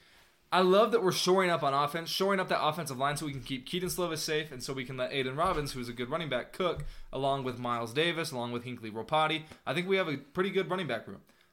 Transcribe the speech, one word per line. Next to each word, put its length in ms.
I 80
love 320
that 100
we're 80
shoring 400
up 140
on 100
offense, 340
shoring 300
up 120
that 140
offensive 340
line 180
so 100
we 60
can 100
keep 240
Keaton 220
Slovis 300
safe 340
and 100
so 100
we 120
can 120
let 140
Aiden 260
Robbins, 360
who's 160
a 40
good 160
running 200
back, 240
cook, 320
along 300
with 160
Miles 340
Davis, 380
along 220
with 100
Hinckley 300
Ropati. 500
I 80
think 140
we 80
have 120
a 100
pretty 320
good 200
running 160
back 220
room. 140